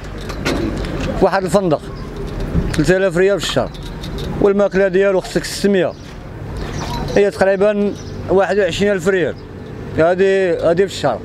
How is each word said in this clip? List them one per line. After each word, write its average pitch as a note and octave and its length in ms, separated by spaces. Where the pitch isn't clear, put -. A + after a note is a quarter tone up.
في F#3+ 60
واحد F#3+ 200
الفندق. F3 360
ثلاثة D#3 240
آلاف F#3+ 200
ريال F#3+ 240
في - 80
الشهر. G#2 220
والماكله G3 480
ديالو F#3+ 320
خصك - 240
ستمية. F#3 480
هي G3+ 140
تقريباً G3+ 640
واحد F#3+ 280
وعشرين F#3 340
ألف F#3 160
ريال. E3+ 260
هادي، F#3 580
هادي E3+ 320
في - 60
الشهر. A#2+ 300